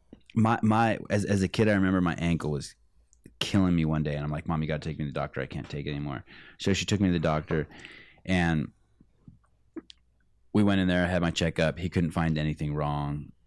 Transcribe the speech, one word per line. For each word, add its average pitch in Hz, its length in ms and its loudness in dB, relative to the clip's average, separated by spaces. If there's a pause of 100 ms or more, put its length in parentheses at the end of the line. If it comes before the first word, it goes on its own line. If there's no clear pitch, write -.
(340)
My, 113 280 4
my, 110 360 2 (100)
as, 104 160 0
as 98 180 2
a 92 60 2
kid, 107 200 2
I 104 60 4
remember 95 260 4
my 85 140 0
ankle 85 380 0
was 69 220 -8 (680)
killing 92 340 2
me 80 100 2
one 78 180 0
day, 73 120 -2
and 73 100 -6
I'm 73 60 -4
like, 76 160 -6
"Mom, 80 160 -2
you 78 60 -4
gotta 76 200 -4
take 73 100 -8
me 76 80 -4
to 71 40 -6
the 69 80 -6
doctor. 69 220 -6
I 64 60 -6
can't 65 220 -10
take 73 180 -8
it 78 40 -6
anymore." 71 340 -8 (340)
So 98 140 0
she 87 120 -2
took 101 160 0
me 95 80 4
to 90 40 4
the 87 60 2
doctor, 78 480 0 (600)
and 82 420 0 (1800)
we 104 100 4
went 98 180 4
in 92 80 2
there. 90 160 4
I 85 40 2
had 90 140 2
my 82 80 2
checkup. 80 480 0
He 87 100 -4
couldn't 85 220 0
find 82 280 0
anything 76 360 -2
wrong. 73 580 -4 (140)